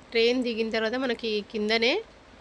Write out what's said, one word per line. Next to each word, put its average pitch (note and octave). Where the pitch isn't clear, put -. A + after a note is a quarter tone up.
ట్రైన్ A#3+
దిగిన A3+
తర్వాత A3
మనకి A#3
కిందనే, A3+